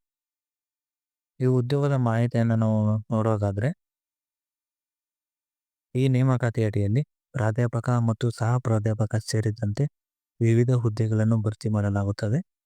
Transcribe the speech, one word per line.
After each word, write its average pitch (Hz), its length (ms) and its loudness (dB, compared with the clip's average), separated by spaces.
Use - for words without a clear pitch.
ಈ 131 40 0
ಉದ್ಯೋಗದ 135 520 0
ಮಾಹಿತಿಯನ್ನು 117 600 0
ನಾವು 110 240 2
ನೋಡೋದಾದ್ರೆ, 107 600 0
ಈ 131 140 2
ನೇಮಕಾತಿ 127 560 0
ಅಡಿಯಲ್ಲಿ 104 380 0
ಪ್ರಾಧ್ಯಾಪಕ 117 540 -2
ಮತ್ತು 120 420 0
ಸಹ 113 280 -2
ಪ್ರಾಧ್ಯಾಪಕ 110 580 -2
ಸೇರಿದಂತೆ 107 680 -2
ವಿವಿಧ 117 300 4
ಹುದ್ದೆಗಳನ್ನು 110 680 2
ಭರ್ತಿ 107 300 -4
ಮಾಡಲಾಗುತ್ತದೆ. 101 680 0